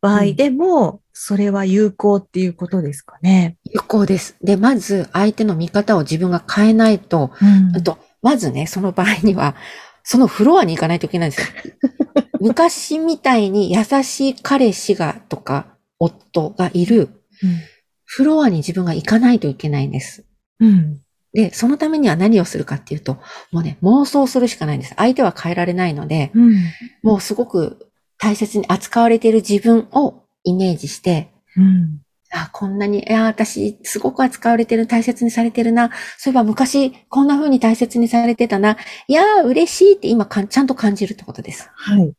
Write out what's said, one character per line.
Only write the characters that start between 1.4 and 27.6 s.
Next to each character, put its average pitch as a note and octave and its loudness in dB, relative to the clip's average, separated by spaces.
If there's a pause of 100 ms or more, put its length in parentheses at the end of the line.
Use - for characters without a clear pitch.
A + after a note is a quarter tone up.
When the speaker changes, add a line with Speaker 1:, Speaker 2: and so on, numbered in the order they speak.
Speaker 1:
は G3 -4
有 G3 2
効 G3+ 0
っ G3 -6
て - -8
い F#3 0
う F3 -6
こ F3 -10
と F#3+ -2
で D3 -6
す C#3 -14
か - -20
ね。 F3 2
Speaker 2:
有 - -6
効 G3+ 0
で F#3+ 0
す。 - -10
で、 G3 2
ま B3 2
ず G3 -4
相 G#3 0
手 A3 -2
の G3+ -2
見 E3+ -4
方 G#3 0
を E3+ 0
自 D#3 -4
分 F3+ -2
が F3 -2
変 G#3+ 2
え A3 4
な A3 4
い G3+ 0
と、 C#3+ -2 (100)
Speaker 1:
う G3 4
ん。 F#3+ 6
Speaker 2:
あ F3+ -2
と、 E3 -2 (240)
ま C4+ 2
ず G3 -4
ね、 C#3+ -6
そ - -8
の F#3+ -4
場 F#3 -2
合 G#3 0
に G3+ 4
は、 C#3+ -2 (480)
そ - 0
の B3+ 6
フ - -2
ロ E4 4
ア C#4 0
に E3 -2
行 - -8
か D#3+ -2
な E3+ 0
い E3 -2
と - -6
い D#3+ -6
け F3+ -4
な E3+ -2
い - -2
ん - -8
で - -8
す - -6
よ。 - -6 (520)
Speaker 1:
<laughs> - -4
Speaker 2:
昔 D#4 0
み D#4+ -2
た B3+ 0
い G#3 0
に G3 -2
優 G#3+ 2 (200)
し C4+ -4
い C4 -6
彼 C4 0
氏 G3 -2
が E3 -6
と - -8
か、 - -8 (220)
夫 E3 -4
が F3+ -4
い F3 0
る G#3 2 (320)
Speaker 1:
う F#3+ 0
ん。 - 2 (540)
Speaker 2:
フ - -2
ロ D#4 2
ア B3+ 4
に F3 -2
自 D#3 -6
分 F#3 -4
が E3+ -4
行 D3+ -6
か G#3+ 2
な B3 4
い A#3 2
と - -4
い C3+ -4
け D3+ -6
な C#3+ -2
い C#3 -2
ん - -8
で C3 -6
す。 - -18 (340)
Speaker 1:
う A3+ 6
ん。 D#3 2 (320)
Speaker 2:
で、 A3 0
そ A#3 -2
の C#4+ 0
た D#4 -2
め D#4 -2
に C#4 2
は D#3+ 0
何 G3+ 2
を E3+ 0
す - -10
る D#3 -6
か C#3+ -8
っ C#3 -8
て - -12
い D3+ -8
う - -10
と、 C3+ -8 (340)
も E3+ -4
う - -4
ね、 C#3+ -8
妄 B3 4
想 C#4 0
す C4 -2
る B3 2
し - -10
か D#3+ -8
な D3+ -2
い C#3 -4
ん B2+ -8
で C3 -14
す。 - -20
相 A#3+ 2
手 C4+ 0
は F3+ 0
変 E3+ -6
え - -4
ら F3 -2
れ F3 -4
な F3+ -2
い D#3+ -4
の C#3+ -10
で、 D3+ -2
Speaker 1:
う A3+ 6
ん。 A#3 8 (460)
Speaker 2:
も G#3+ 2
う F#3+ -4
す - -8
ご A#3 -4
く - -4 (280)